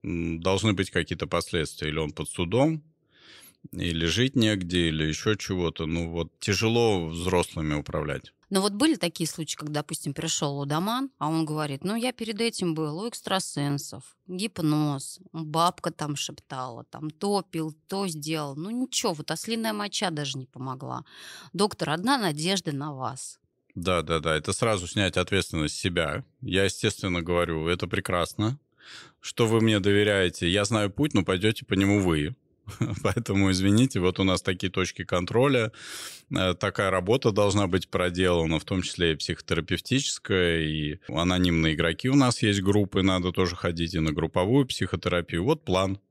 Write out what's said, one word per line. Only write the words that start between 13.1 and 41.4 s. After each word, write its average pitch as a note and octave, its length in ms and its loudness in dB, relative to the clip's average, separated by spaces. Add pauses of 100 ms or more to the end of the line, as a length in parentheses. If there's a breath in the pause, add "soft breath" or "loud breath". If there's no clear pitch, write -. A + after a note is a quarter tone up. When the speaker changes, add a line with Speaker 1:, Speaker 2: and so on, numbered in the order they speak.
Speaker 2:
гипноз, D3+ 880 -2 (140)
бабка E3 580 0
там D3 240 -6
шептала, B2+ 720 -8
там D#3 260 -10
то G3+ 320 -2
пил, D#3+ 320 -6 (140)
то G3 180 -2
сделал». D3+ 480 -4
Ну E3+ 160 -8
ничего, A#3+ 440 -2
вот D3 180 -8
ослиная A3 400 -4
моча G#3 380 -2
даже C#3 280 -4
не B2+ 80 -12
помогла. C3 580 -10 (480 loud breath)
Доктор, F3 380 0
одна G#3+ 280 0
надежда E3+ 540 -2
на C#3+ 220 -6
вас. C3 460 -8 (340)
Speaker 1:
Да, F2+ 280 0
да, D#2 180 0
да, D#2 160 2
это D2+ 160 -2
сразу G#2 340 0
снять F#2 300 0
ответственность E2+ 600 0
с - 40 -8
себя. F2 420 0 (200)
Я, F#2+ 220 2
естественно, F#2+ 580 -2
говорю: E2 440 0
«Это F2 220 -2
прекрасно, F#2+ 680 -2 (640 loud breath)
что - 280 0
вы A2+ 140 6
мне A2 180 4
доверяете. G2+ 680 4
Я G2+ 160 2
знаю G#2 260 0
путь, D3 240 -2
но F#2+ 100 4
пойдете G2 400 0
по - 100 -2
нему G2 260 4
вы». E2 360 2 (300)
<laughs> A2 360 -6
Поэтому, G2 480 2
извините, G2+ 500 4
вот F2+ 200 2
у F#2+ 40 4
нас F#2 180 2
такие F#2 280 -2
точки F#2 340 -2
контроля, A2+ 680 2 (640 loud breath)
э, F2+ 200 2
такая G2 360 0
работа G2 400 2
должна G2+ 360 4
быть F2 240 0
проделана, F2 680 2
в - 60 -6
том F#2 180 -2
числе E2+ 300 0
и D2+ 40 0
психотерапевтическая, F2 1400 0
и D2+ 380 -2 (100)
анонимные E2+ 640 2